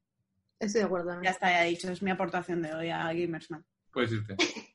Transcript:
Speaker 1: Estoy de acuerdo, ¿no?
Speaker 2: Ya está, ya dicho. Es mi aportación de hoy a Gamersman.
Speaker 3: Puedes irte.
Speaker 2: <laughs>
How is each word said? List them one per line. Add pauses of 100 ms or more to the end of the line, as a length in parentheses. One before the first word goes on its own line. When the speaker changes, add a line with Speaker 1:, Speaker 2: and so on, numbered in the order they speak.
(600)
Speaker 1:
Estoy
de
acuerdo,
¿no?
Speaker 2:
Ya
está,
ya
dicho.
Es
mi
aportación
de
hoy
a
Gamersman. (260)
Speaker 3:
Puedes
irte.
Speaker 2:
<laughs> (300)